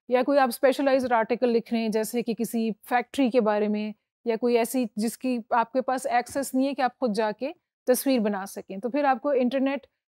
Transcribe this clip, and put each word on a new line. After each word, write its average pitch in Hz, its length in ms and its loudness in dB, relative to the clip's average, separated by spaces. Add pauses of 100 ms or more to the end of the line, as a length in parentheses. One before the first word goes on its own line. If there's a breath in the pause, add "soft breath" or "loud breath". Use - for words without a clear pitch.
(100)
या 247 120 4
कोई 285 160 2
आप 262 120 4
स्पेशलाइज्ड 262 640 2
आर्टिकल 233 360 2
लिख 233 240 0
रहे 226 100 0
हैं, 226 80 -2
जैसे 220 320 -2
कि 220 120 -4
किसी 226 380 -2
फैक्ट्री 247 580 -2
के 247 100 2
बारे 208 280 2
में 214 260 -4 (320)
या 226 100 0
कोई 240 180 2
ऐसी 240 340 0 (100)
जिसकी 240 420 -4 (140)
आपके 240 260 0
पास 262 260 -4
एक्सेस 247 480 -2
नहीं 262 120 2
है 277 80 -4
कि 277 80 -2
आप 247 180 -2
खुद 247 120 0
जाके 220 420 -2 (320)
तस्वीर 254 340 2
बना 202 240 -2
सकें, 196 360 -12
तो 240 80 -6
फिर 285 180 -2
आपको 269 260 0
इंटरनेट 269 540 0 (280)